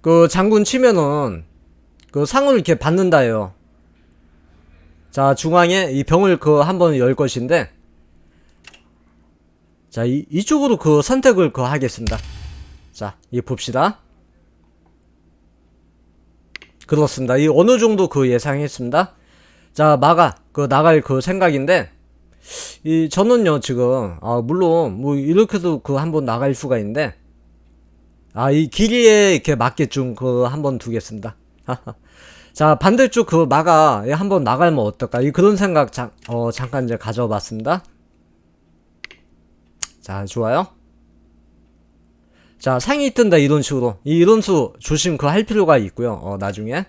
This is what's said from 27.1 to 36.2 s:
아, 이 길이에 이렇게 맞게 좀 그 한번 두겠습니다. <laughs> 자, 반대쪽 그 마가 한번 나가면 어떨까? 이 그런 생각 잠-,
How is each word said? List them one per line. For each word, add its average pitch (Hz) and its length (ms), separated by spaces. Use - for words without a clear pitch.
아, 135 140
이 151 160
길이에 214 680
이렇게 147 220
맞게 127 300
좀 127 280
그 123 300
한번 135 340
두겠습니다. 110 600
<laughs> - 300
자, 151 220
반대쪽 233 520
그 165 220
마가 156 600
한번 185 320
나가면 143 360
어떨까? 113 420
이 143 100
그런 196 240
생각 175 380
잠-, 123 180